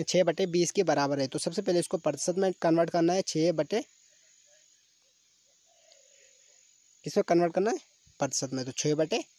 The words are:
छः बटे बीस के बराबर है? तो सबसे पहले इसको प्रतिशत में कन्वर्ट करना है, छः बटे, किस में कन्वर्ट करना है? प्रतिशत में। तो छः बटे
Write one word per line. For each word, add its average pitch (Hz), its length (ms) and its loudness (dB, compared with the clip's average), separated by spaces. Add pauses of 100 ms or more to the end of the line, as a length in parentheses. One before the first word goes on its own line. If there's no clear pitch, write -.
छः 180 200 2
बटे 175 220 0
बीस 170 260 0
के 202 120 0
बराबर 143 360 2
है? 135 80 0
तो 147 120 -6
सबसे 180 220 -4
पहले 180 180 2
इसको 175 180 -2
प्रतिशत 165 380 -2
में 190 180 2
कन्वर्ट 165 360 2
करना 170 240 2
है, 190 80 0
छः 160 300 0
बटे, 160 340 -2 (3250)
किस 156 140 -6
में 196 100 2
कन्वर्ट 170 260 2
करना 202 180 -2
है? 359 60 -2 (420)
प्रतिशत - 340 -4
में। 127 120 -6
तो 151 60 -8
छः 151 240 -2
बटे 214 300 -2 (140)